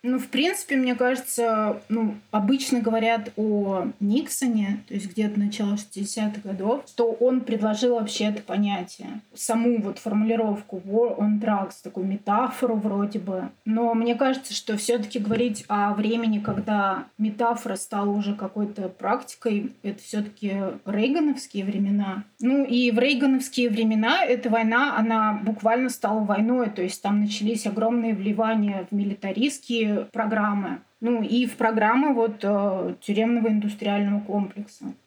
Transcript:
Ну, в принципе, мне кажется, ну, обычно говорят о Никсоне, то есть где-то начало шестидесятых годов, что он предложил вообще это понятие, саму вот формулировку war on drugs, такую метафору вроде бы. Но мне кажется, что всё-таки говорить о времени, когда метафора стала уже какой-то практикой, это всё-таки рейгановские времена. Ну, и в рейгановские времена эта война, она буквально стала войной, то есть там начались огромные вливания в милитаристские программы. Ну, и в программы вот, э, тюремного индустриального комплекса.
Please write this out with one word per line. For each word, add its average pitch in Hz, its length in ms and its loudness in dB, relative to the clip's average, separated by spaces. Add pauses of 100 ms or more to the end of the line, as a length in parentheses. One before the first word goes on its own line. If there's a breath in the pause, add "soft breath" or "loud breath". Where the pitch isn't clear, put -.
Ну, 254 140 0
в - 80 -6
принципе, 302 480 0
мне 254 200 2
кажется, 233 920 0
ну, 214 280 0 (140)
обычно 240 520 2
говорят 226 560 0
о 202 480 0 (160)
Никсоне, 214 880 0
то - 60 -10
есть 202 140 -6
где-то 208 300 -2
начало 208 380 0
шестидесятых 208 640 -6
годов, 196 440 -2
что 233 340 0
он 254 180 4
предложил 220 560 2
вообще 214 300 -2
это 208 160 0
понятие, 202 800 -4 (120)
саму 233 480 2
вот 196 180 -4
формулировку 214 880 0
war 226 320 2
on 208 220 2
drugs, 202 420 0
такую 185 240 -8
метафору 220 720 0
вроде 202 440 -2
бы. 185 300 -6 (140)
Но 226 300 2
мне 233 220 2
кажется, 262 380 0
что - 220 -4
всё-таки 226 440 -2
говорить 220 500 0
о 208 240 2
времени, 220 460 0
когда 202 680 0 (120)
метафора 214 600 0
стала 202 320 -2
уже 202 260 0
какой-то 196 540 -4
практикой, 208 840 -2 (120)
это 202 200 -8
всё-таки 208 500 -6 (320)
рейгановские 262 800 0
времена. 202 600 0 (160)
Ну, 269 240 2
и 247 260 2
в 220 80 2
рейгановские 262 680 2
времена 220 560 2
эта 247 240 0
война, 226 480 2
она 220 440 2
буквально 220 480 0
стала 220 300 -2
войной, 214 500 2
то 196 120 -6
есть 185 200 -4
там 208 200 2
начались 208 440 -2
огромные 226 480 0
вливания 208 760 0
в - 20 -4
милитаристские 208 1000 -2 (180)
программы. 208 680 0 (220)
Ну, 233 200 0
и 240 240 2
в 214 100 -6
программы 226 580 4
вот, 226 300 0
э, 196 580 0
тюремного 226 480 2
индустриального 208 720 0
комплекса. 202 640 -6 (220)